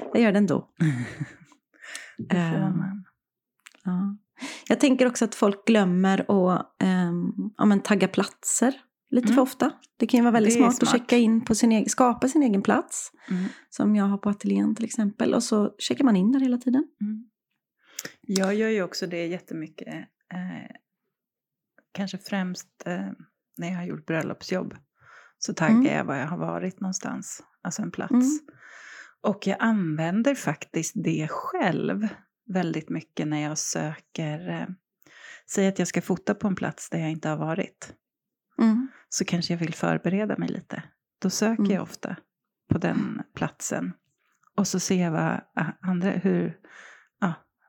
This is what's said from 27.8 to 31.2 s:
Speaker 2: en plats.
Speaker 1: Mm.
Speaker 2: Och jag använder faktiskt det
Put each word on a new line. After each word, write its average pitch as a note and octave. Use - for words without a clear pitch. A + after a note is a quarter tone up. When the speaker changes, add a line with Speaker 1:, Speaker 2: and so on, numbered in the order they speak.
Speaker 2:
en F3
plats. -
Speaker 1:
Mm. C4
Speaker 2:
Och G3
jag G3
använder G3
faktiskt -
det D#3